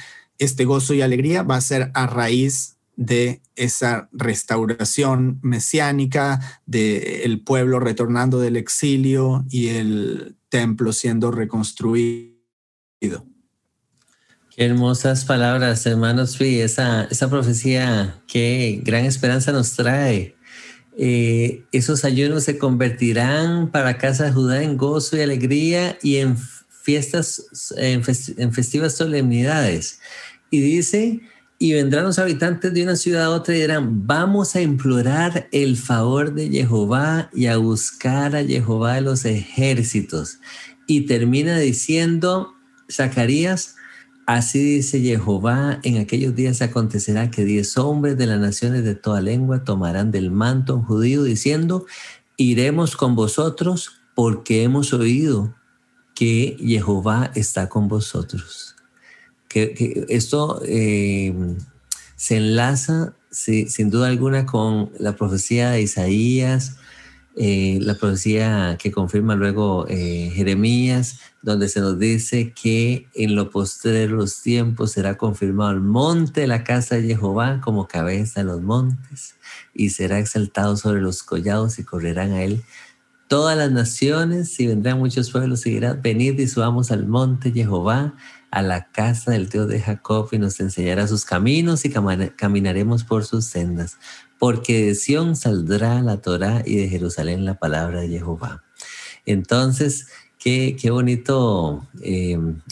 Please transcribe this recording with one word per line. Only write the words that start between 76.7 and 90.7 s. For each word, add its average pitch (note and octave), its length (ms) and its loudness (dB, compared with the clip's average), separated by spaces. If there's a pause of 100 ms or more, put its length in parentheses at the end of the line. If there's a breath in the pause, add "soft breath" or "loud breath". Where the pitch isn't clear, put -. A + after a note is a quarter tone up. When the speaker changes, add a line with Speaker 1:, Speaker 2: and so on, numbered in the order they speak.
Speaker 2:
de A2+ 200 0
Jehová A2+ 480 0
como G#2 240 -2
cabeza F#2+ 520 -4
de G2 60 -2
los F2 140 -4
montes, B2+ 760 -4 (360 loud breath)
y G#2 160 0
será F#2+ 300 -2
exaltado G#2 580 0
sobre G#2 240 0
los F#2+ 220 -2
collados G#2 560 -2
y - 60 -10
correrán F2+ 480 -4
a F#2 100 0
él G#2 220 -2 (640 loud breath)
todas D#3 280 2
las D3 140 2
naciones, D#3+ 880 0
y B2 60 2
vendrán A#2 320 0
muchos B2+ 320 0
pueblos B2+ 360 -2
y A#2 40 0
dirán, A#2+ 320 -2
"Venid B2 360 2
y C3+ 100 0
subamos A#2+ 420 0
al G#2 160 0
monte B2+ 440 2
Jehová, A#2 640 0 (360 loud breath)
a G2 120 -2
la F2+ 280 -4
casa A#2 420 0
del G2 180 0
Dios G#2+ 180 0
de G#2+ 100 -2
Jacob, G#2+ 540 -2
y A2 60 0
nos G2+ 200 -2
enseñará F#2+ 480 -2